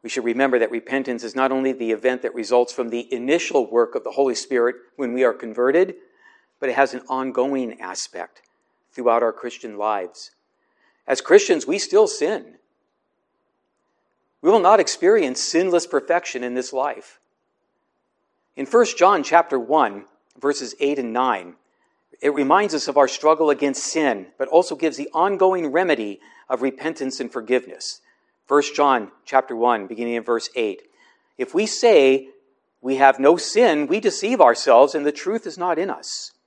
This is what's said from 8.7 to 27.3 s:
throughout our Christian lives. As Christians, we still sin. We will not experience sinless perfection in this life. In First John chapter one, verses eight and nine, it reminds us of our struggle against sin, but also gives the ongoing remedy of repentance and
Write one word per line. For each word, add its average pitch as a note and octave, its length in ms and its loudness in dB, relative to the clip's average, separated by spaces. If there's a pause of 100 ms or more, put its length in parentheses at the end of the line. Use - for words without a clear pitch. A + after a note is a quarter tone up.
throughout A#2 300 0
our A2+ 100 -2
Christian A2+ 460 -14
lives. G#2 540 -6 (760)
As C3+ 140 -2
Christians, F3+ 460 4
we G3 120 -4
still G3+ 300 2
sin. - 500 -6 (1800)
We D#3+ 80 2
will A3 80 6
not G3 220 6
experience E3+ 600 0
sinless F3 460 0
perfection D3+ 560 -4
in B2 120 -6
this B2+ 180 -6
life. C3 480 -8 (1400)
In C3+ 100 -8
First A#3 320 2
John F3+ 240 4
chapter D#3+ 380 2
one, A2+ 460 -2 (300)
verses C#3 440 -4
eight C#3+ 180 -2
and A#2+ 140 -6
nine, A2 420 -2 (680)
it D3 140 0
reminds D#3+ 400 2
us D3 140 -4
of C3+ 80 -2
our D#3+ 100 6
struggle D#3+ 420 2
against C#3 360 0
sin, A#2+ 520 -2
but C3+ 120 -6
also F3+ 260 2
gives D3+ 220 -4
the C#3 180 -10
ongoing F#3 540 0
remedy C3 520 -2 (280)
of B2+ 140 -4
repentance C3+ 580 -6
and A#2+ 120 -10